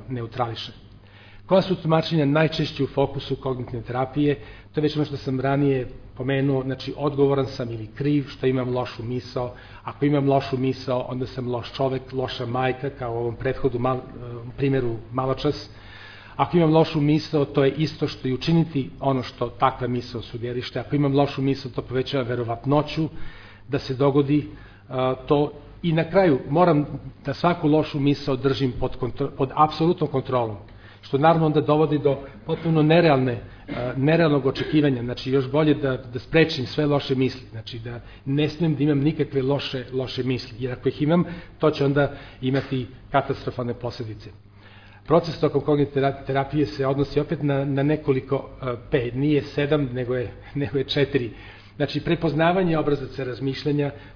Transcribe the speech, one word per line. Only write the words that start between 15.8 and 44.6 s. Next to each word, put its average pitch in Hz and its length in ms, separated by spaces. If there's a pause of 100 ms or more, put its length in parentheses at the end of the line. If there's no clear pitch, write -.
Ako 143 220
imam 160 160
lošu 160 280
misao, 147 440
to 143 180
je 135 80
isto 147 360
što - 200
i 131 60
učiniti 156 560 (100)
ono 135 240
što - 260
takva 131 380
misao 120 340
sugeriše. 120 580
Ako 123 160
imam 143 200
lošu 139 260
misao, 135 300
to - 100
povećava 127 420
verovatnoću 123 840 (580)
da 135 120
se - 140
dogodi, 143 540 (420)
e, - 40 (340)
to. 147 240 (320)
I 170 100
na 160 160
kraju, 180 300 (100)
moram 151 360 (400)
da 139 80
svaku 170 340
lošu 151 320
misao 139 360
držim 131 440
pod - 180
kontro-, 135 400
pod 135 180
apsolutnom 160 540
kontrolom, 120 480 (440)
što - 160
naravno 160 280
onda 151 160
dovodi 151 360
do 139 200 (280)
potpuno 160 380
nerealne, 151 480
e, 123 640
nerealnog 147 480
očekivanja. 135 580
Znači, 123 280
još 131 200
bolje 151 220
da, 135 240
da - 220
sprečim 156 460
sve 151 200
loše 139 300
misli, 127 360
znači, 113 280
da 117 220 (240)
ne 147 240
smem 160 260
da 127 80
imam 147 160
nikakve 147 420
loše, 131 520
loše 127 300
misli, 123 360
jer 123 120
ako 127 180
ih - 120
imam, 160 220 (360)
to 151 120
će 139 140
onda 139 260 (300)
imati 131 460 (240)
katastrofalne 123 600
posledice. 110 560 (800)